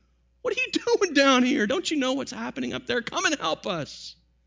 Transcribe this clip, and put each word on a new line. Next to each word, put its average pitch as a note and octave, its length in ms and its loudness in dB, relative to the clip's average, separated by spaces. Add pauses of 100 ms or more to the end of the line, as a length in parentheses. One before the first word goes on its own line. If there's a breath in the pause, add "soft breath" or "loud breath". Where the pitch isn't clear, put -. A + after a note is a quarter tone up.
(420)
What B4 160 -4
are - 20 -6
you B4+ 120 -4
<laughs> A#4 260 2
doing F4+ 160 0
down C4+ 300 6
here? B3 240 2
Don't C4+ 220 -2
you D#4+ 80 0
know C4 160 0
what's C4+ 180 -4
happening A#3+ 420 -6
up - 140 -8
there? A#3 140 0
Come F4 240 -4
and E4 140 0
help D#3+ 280 -4
us." - 480 -8 (320)